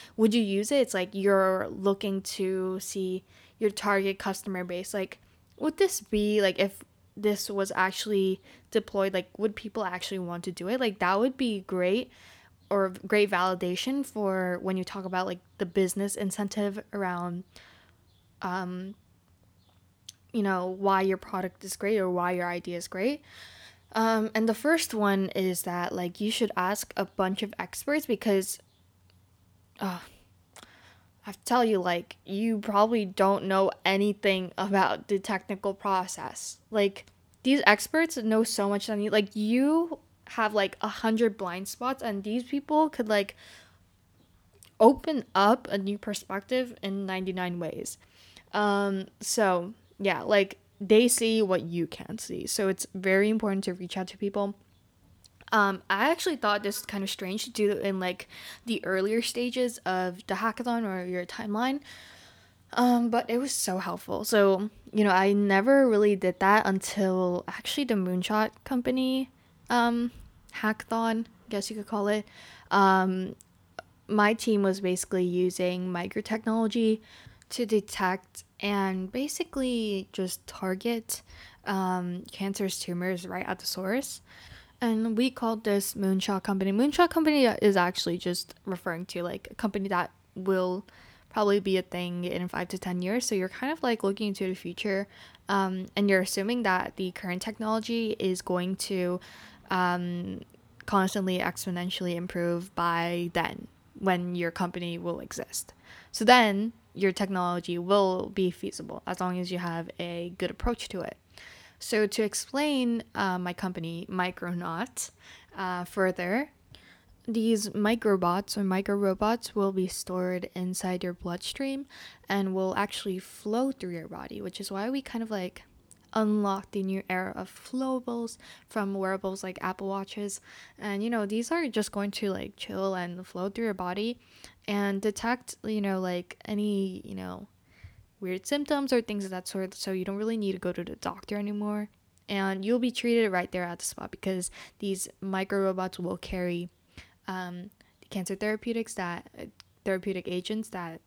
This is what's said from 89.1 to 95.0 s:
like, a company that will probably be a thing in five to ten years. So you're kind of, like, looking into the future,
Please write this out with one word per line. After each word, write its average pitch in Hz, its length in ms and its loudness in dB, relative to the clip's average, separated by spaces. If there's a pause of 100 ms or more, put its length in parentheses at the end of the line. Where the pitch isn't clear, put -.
like, 175 280 -8
a - 40 -20
company 196 340 -2
that 180 220 0 (240)
will 185 500 0 (440)
probably 208 300 4
be 190 180 2
a 185 40 2
thing 175 440 -4
in 180 220 -4
five 180 220 -4
to 190 80 -6
ten 180 240 -4
years. 208 240 -2
So 226 100 -2
you're 185 120 0
kind 262 240 -6
of, 320 120 -8
like, 233 200 0
looking 202 260 0
into 196 180 -4
the 185 80 -4
future, 190 520 -4 (400)